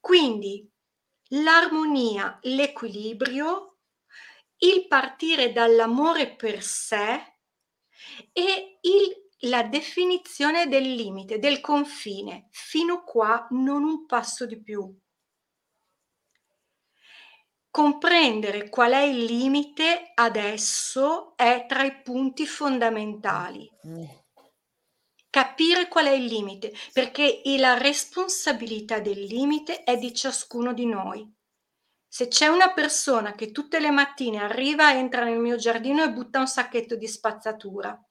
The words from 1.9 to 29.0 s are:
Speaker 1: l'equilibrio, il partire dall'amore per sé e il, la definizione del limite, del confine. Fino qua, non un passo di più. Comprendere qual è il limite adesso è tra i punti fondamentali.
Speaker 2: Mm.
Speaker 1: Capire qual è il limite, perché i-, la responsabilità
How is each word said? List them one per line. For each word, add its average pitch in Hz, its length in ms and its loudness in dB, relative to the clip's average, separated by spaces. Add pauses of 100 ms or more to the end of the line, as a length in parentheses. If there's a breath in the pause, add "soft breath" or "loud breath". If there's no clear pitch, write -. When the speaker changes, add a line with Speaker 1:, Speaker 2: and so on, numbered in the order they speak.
Speaker 1:
l'equilibrio, 254 1400 -4 (800 loud breath)
il 370 280 4
partire 269 680 0
dall'amore 233 840 4
per 214 280 -8
sé - 720 -4 (960 loud breath)
e 381 480 -2
il, 370 720 2
la 247 140 2
definizione 330 1040 -2
del 262 260 0
limite, 202 440 -8
del 285 220 0
confine. 202 920 -4
Fino 339 540 -4
qua, 226 460 0
non 269 340 0
un 311 220 -4
passo 233 400 -4
di 220 140 -14
più. 196 340 -10 (2750 soft breath)
Comprendere 277 960 2
qual 240 240 4
è 269 80 4
il 269 240 2
limite 285 920 0
adesso 233 1200 -2
è 240 300 4
tra 269 160 0
i 269 200 -4
punti 262 440 -4
fondamentali. 214 1200 -4 (160)
Speaker 2:
Mm. 165 220 -14 (1200)
Speaker 1:
Capire 339 580 2
qual 320 180 2
è 277 60 4
il 254 140 0
limite, 208 460 -8 (200 loud breath)
perché 262 320 0
i-, 277 340 0
la 254 180 4
responsabilità 240 1200 -2